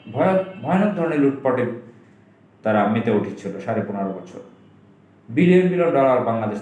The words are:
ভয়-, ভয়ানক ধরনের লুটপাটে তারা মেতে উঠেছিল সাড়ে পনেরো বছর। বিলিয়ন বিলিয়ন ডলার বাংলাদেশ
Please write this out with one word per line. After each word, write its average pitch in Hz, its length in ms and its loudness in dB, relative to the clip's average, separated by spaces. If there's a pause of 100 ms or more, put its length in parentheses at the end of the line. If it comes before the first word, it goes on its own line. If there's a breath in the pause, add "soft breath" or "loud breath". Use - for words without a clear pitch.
(120)
ভয়-, 185 320 2 (180)
ভয়ানক 185 340 0
ধরনের 156 240 -2
লুটপাটে 135 460 0 (960 soft breath)
তারা 107 240 2
মেতে 110 240 0
উঠেছিল 95 480 -4
সাড়ে 107 280 -4
পনেরো 98 220 -6
বছর। 90 300 -12 (920)
বিলিয়ন 180 380 4
বিলিয়ন 175 220 2
ডলার 131 340 2
বাংলাদেশ 110 380 -2